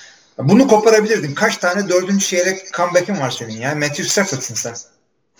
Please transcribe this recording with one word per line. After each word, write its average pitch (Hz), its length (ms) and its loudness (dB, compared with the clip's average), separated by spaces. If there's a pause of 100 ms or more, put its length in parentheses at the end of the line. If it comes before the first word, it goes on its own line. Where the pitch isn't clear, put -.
(380)
bunu 196 300 4
koparabilirdin. 208 680 4
Kaç 208 220 0
tane 180 320 -2
dördüncü 185 360 0
çeyrek 185 480 -2
comeback'in 180 460 0
var 127 120 -4
senin 113 300 -10
ya? 143 140 -4
Matthew 147 280 -4
Stafford'sın 170 520 -2
sen. 117 200 -8 (640)